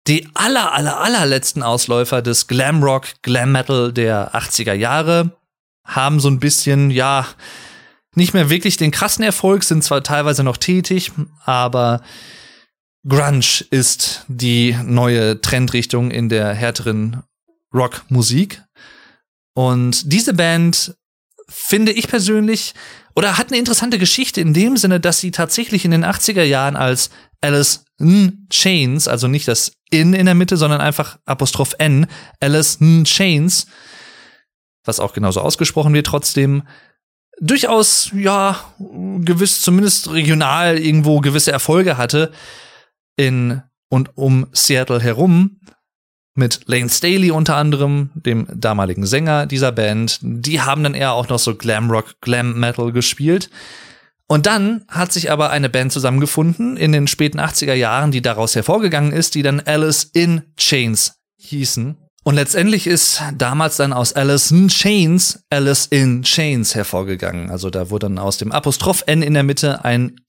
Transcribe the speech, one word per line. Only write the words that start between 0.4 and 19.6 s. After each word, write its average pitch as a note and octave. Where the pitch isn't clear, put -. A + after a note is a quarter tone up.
aller, C#3+
allerletzten D3+
Ausläufer A#2+
des A#2
Glamrock, C3+
Glam B2
Metal B2+
der A2
achtziger A2+
Jahre D#3
haben C#3+
so C#3
ein C3
bisschen, C#3
ja, C3
nicht F3
mehr D#3+
wirklich F3+
den D#3
krassen G#3+
Erfolg, G3
sind D#3+
zwar C#3
teilweise D3
noch B2
tätig, F3+
aber B2
Grunge C#3
ist -
die A#2+
neue A#2+
Trendrichtung B2
in A#2
der G#2+
härteren A2+
Rockmusik. B2+
Und B2